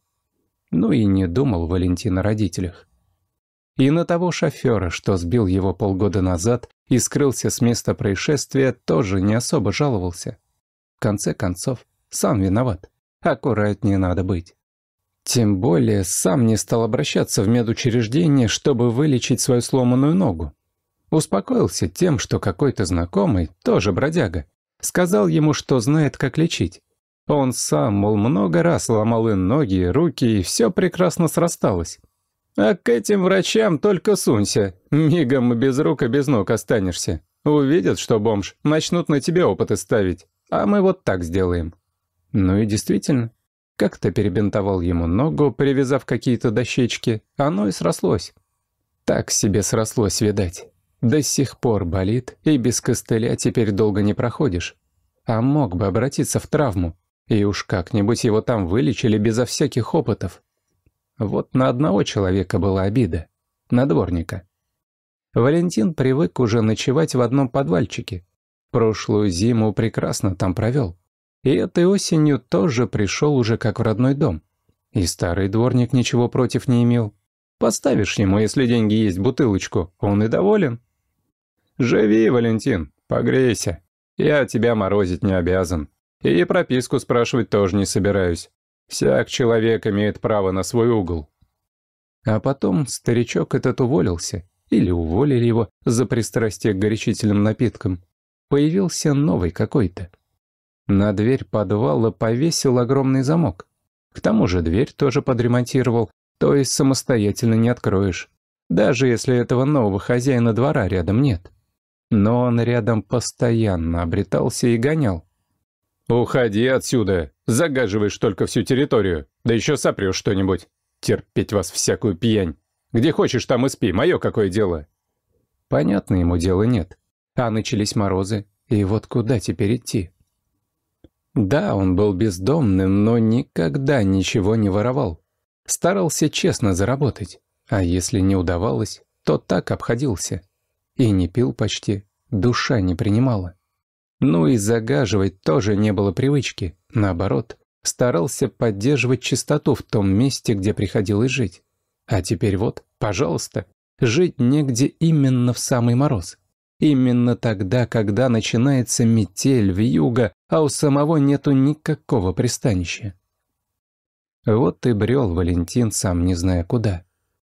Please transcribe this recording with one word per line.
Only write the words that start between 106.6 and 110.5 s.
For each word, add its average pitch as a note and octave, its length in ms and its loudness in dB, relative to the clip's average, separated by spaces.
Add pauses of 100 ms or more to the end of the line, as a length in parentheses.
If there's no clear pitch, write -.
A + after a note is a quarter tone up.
самостоятельно A#2 840 0
не A2+ 140 2
откроешь, G2 600 -2 (400)
даже D#3+ 380 2
если B2 280 0
этого B2 300 0
нового A2+ 340 0
хозяина A#2+ 540 0